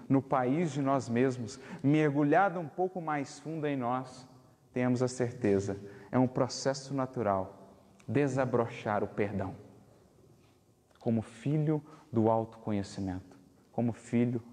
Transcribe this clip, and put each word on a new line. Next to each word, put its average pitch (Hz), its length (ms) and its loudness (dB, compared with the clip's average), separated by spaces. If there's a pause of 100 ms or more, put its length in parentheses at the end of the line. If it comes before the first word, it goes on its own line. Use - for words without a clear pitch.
no 135 120 6
país 135 520 0
de 143 80 -2
nós 135 260 0
mesmos, 120 500 0 (240)
mergulhado 151 800 4
um 160 80 -6
pouco 185 320 -4
mais 151 400 -6
fundo 151 260 -6
em 143 120 0
nós, 127 500 -4 (460)
temos 123 280 2
a 127 60 4
certeza, 104 720 0 (320)
é 123 80 4
um 127 80 6
processo 135 680 -2
natural, 107 760 -2 (340)
desabrochar 117 1000 0
o - 20 -10
perdão, 98 480 -2 (1400)
como 113 220 0
filho 151 600 -2 (300)
do 113 180 4
autoconhecimento, 101 1080 -4 (340)
como 120 220 -2
filho 120 580 0